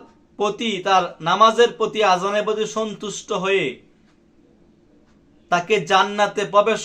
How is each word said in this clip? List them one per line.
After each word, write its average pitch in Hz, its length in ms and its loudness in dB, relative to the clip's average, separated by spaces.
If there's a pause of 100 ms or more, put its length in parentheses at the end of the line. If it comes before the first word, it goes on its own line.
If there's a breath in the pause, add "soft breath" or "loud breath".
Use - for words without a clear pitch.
(400)
প্রতি, 208 320 -4 (160)
তার 185 160 4 (260)
নামাজের 226 500 4
প্রতি, 170 200 -4 (140)
আজানের 196 340 -2
প্রতি 214 180 -2 (120)
সন্তুষ্ট 214 520 -8 (140)
হয়ে 190 220 0 (1900)
তাকে 175 240 0 (160)
জান্নাতে 202 500 2 (120)
প্রবেশ 208 320 2